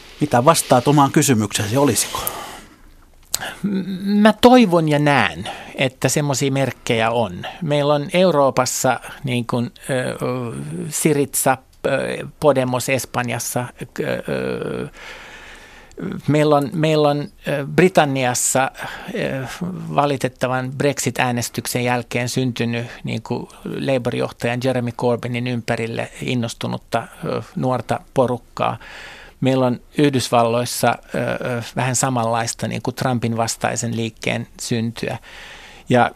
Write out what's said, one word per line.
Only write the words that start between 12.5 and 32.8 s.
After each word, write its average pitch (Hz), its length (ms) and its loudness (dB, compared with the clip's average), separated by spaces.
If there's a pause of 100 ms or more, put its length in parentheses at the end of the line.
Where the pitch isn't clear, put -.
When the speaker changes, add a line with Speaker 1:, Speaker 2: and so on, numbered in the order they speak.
Speaker 2:
Espanjassa, 120 760 -2 (360)
ö, 62 280 -4
ö, 64 600 -4 (1400)
meillä 151 280 4
on, 143 160 0
meillä 156 360 2
on, 143 200 -2 (200)
ö, 143 260 -4
Britanniassa, 135 960 2 (440)
ö, 135 320 -4 (480)
valitettavan 131 760 -2
Brexit-äänestyksen 127 1120 -2
jälkeen 123 440 -2
syntynyt 120 580 -4 (180)
niin 120 180 -6
kuin - 260 -8 (160)
Labour-johtajan 123 1000 -4
Jeremy 123 280 -2
Corbynin 120 540 -2
ympärille 117 640 -4 (100)
innostunutta, 120 880 -4 (160)
ö, 123 180 -4 (140)
nuorta 127 440 -2 (140)
porukkaa. 120 640 0 (640)
Meillä 131 240 4
on 123 140 0 (180)
Yhdysvalloissa, 123 960 2 (200)
ö, 143 40 -2
ö, 120 440 -4 (140)
vähän 127 200 0
samanlaista 117 720 -2
niin 117 140 -4